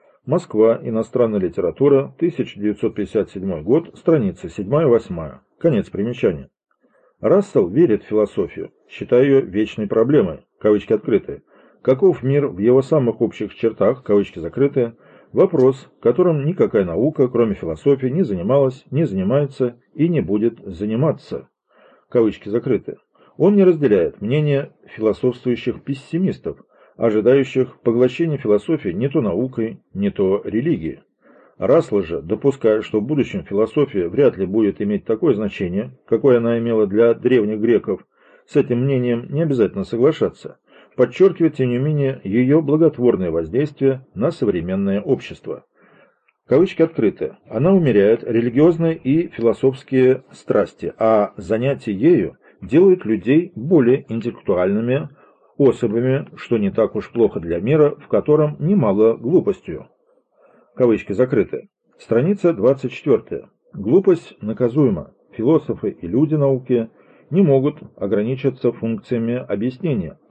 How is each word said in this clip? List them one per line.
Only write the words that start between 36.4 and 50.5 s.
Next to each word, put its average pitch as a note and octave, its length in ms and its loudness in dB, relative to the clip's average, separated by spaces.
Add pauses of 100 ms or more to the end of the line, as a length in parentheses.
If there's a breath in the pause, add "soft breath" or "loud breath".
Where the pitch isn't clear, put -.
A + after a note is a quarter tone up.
имела A2+ 300 0
для A2+ 260 4
древних A2 460 0
греков, G#2+ 440 0 (420 soft breath)
с - 100 -6
этим B2 240 0
мнением B2 500 -2
не C#3+ 120 -4
обязательно A2+ 420 0
соглашаться, A#2 760 -2 (380 soft breath)
подчёркивает, D#3+ 580 2
тем C3 140 0
не B2 100 -2
менее, C#3 460 -2
её B2+ 380 2
благотворное B2 680 2
воздействие C3 840 -2
на A#2+ 160 -2
современное G2 720 -2
общество. - 640 -6 (840 soft breath)
Кавычки E3 340 2
открыты. - 540 -2 (120)
Она C3 240 0
умеряет A#2 520 4
религиозные D3+ 720 2
и D3+ 320 -2
философские C3 1040 0
страсти, - 640 -4